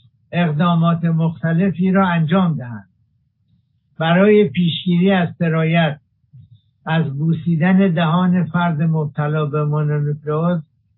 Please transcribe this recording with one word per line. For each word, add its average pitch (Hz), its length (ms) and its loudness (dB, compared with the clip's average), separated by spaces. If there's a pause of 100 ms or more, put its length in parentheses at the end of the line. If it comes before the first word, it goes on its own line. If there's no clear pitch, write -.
(320)
اقدامات 165 760 0
مختلفی 165 840 0
را 190 160 2
انجام 165 500 0
دهند. 113 320 -12 (1080)
برای 196 500 4
پیشگیری 175 640 0
از 175 180 0 (100)
سرایت 160 600 0 (880)
از 151 320 -2
بوسیدن 165 600 0 (160)
دهان 175 500 2
فرد 170 380 -2
مبتلا 151 640 -2
به 151 200 -2
مونونوکلئوز 147 960 -2 (360)